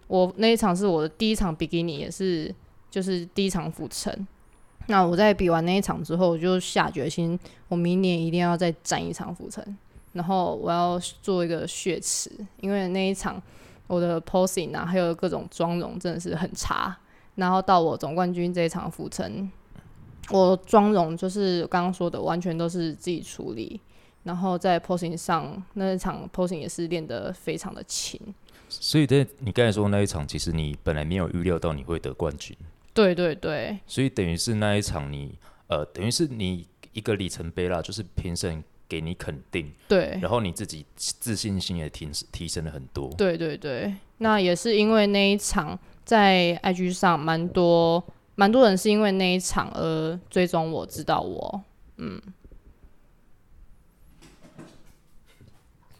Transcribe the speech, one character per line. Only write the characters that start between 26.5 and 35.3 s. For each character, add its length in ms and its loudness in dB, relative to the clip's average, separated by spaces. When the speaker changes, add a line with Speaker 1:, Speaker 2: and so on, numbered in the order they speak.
Speaker 1:
也 100 -10
是 200 -6
练 200 -4
得 240 -6
非 280 -8
常 160 -12
的 100 -14
勤。 340 -8
Speaker 2:
所 280 -2
以 80 6
在 200 4
你 120 -6
刚 140 4
才 40 4
说 140 2
的 60 2
那 100 4
一 60 4
场， 200 -6
其 120 -8
实 120 -2
你 320 -2
本 140 -2
来 80 -2
没 120 -2
有 120 0
预 140 -4
料 160 2
到 160 -2
你 100 -8
会 140 -4
得 160 -8
冠 240 -4
军。 180 -14
Speaker 1:
对， 220 4
对， 180 0
对。 540 -6
Speaker 2:
所 160 -2
以 60 2
等 180 0
于 100 0
是 180 -2
那 200 2
一 80 2
场 300 -4
你， 260 -10